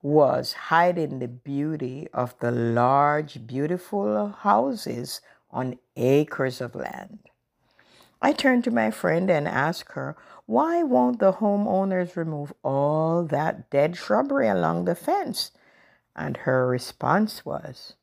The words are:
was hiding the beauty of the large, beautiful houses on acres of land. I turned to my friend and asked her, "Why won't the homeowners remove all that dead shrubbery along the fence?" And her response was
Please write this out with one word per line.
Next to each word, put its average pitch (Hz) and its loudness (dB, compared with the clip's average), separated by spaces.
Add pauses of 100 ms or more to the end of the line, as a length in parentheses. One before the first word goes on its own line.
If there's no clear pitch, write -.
was 139 2
hiding 165 0
the 123 -6
beauty 139 -6
of 123 -4
the 120 0
large, 127 2
beautiful 196 -4
houses 208 -2 (320)
on 127 -6 (200)
acres 131 0
of 120 -10
land. - -12 (1000)
I 262 4
turned 254 4
to 240 0
my 220 2
friend 180 0
and 151 2
asked 156 -2
her, 139 -8 (300)
"Why 330 0
won't 247 2
the 190 4
homeowners 196 0
remove 156 -6 (100)
all 156 2
that 147 -2
dead 156 2
shrubbery 269 0
along 170 2
the 170 0
fence?" - -4 (640)
And 143 -6 (100)
her 131 4
response 131 -2
was - -12